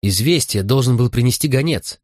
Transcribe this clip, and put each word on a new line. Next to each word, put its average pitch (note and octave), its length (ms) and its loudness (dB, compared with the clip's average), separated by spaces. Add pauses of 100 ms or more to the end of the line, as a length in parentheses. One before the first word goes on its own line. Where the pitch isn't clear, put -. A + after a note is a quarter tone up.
Известие G2+ 600 0
должен B2+ 320 2
был A#2+ 120 2
принести B2 380 0
гонец. C#3 580 -2